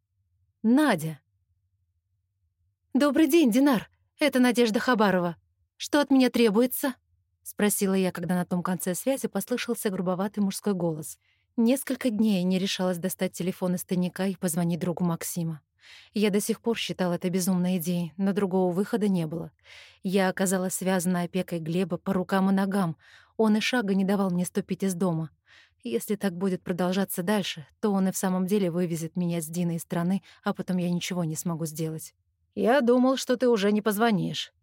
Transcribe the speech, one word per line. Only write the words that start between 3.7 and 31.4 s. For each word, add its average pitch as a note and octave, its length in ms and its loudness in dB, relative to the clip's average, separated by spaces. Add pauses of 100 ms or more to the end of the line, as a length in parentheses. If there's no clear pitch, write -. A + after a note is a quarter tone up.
Это C4+ 220 2
Надежда A#3+ 400 4
Хабарова. F#3 560 2 (400)
Что - 240 0
от C#4+ 100 0
меня C4 200 6
требуется?» — A#3+ 640 2 (480)
спросила G3 500 0
я, F#3 200 2
когда F3 220 -4
на F3+ 120 -2
том F3+ 160 -2
конце F3+ 320 -2
связи C4 340 -4
послышался A#3 640 -4
грубоватый F#3 520 -2
мужской G3 300 -2
голос. E3+ 460 -4 (400)
Несколько B3+ 500 0
дней G#3 360 2
не F#3 140 2
решалась F#3 380 -2
достать F#3 360 -4
телефон F3+ 420 -4
из F3 100 -6
тайника F3+ 420 -2
и F#3+ 100 -2
позвонить E3+ 440 -2
другу F3+ 240 -2
Максима. E3 560 -4 (540)
Я G#3 160 2
до G3+ 100 2
сих - 220 -4
пор A#3 160 -2
считала F3+ 340 -2
это F3 160 -2
безумной F3+ 480 0
идеей, F3 400 -4
но G3 160 0
другого F#3 400 2
выхода G3+ 340 -2
не F3 200 0
было. E3 260 -8 (500)
Я F#3+ 280 2
оказалась F#3 420 -2
связана F3+ 520 0
опекой F3 340 -4
Глеба E3+ 400 -2
по G3 160 -2
рукам F#3+ 340 0
и G3 60 2
ногам. F#3+ 420 0 (400)
Он A3 200 4
и A3 40 0
шага G#3 340 0
не F#3+ 120 0
давал G3 240 0
мне F3 160 -2
ступить - 360 -6
из F#3+ 120 -2
дома. E3 340 -2 (600)
Если A3+ 280 -4
так G3 200 -4
будет F#3 280 -4
продолжаться F#3 580 -2
дальше, F#3 420 -2 (160)
то G#3+ 120 0
он F#3+ 160 2
и - 20 0
в - 60 -4
самом F#3 300 0
деле F#3 260 0
вывезет E3 420 -4
меня E3+ 260 -2
с D#3 60 -8
Диной E3+ 300 -2
из E3 60 -6
страны, F3 380 -2 (220)
а G3+ 100 -2
потом F#3 260 -4
я F3 120 -2
ничего F3 320 -4
не D#3 140 -4
смогу E3 280 -6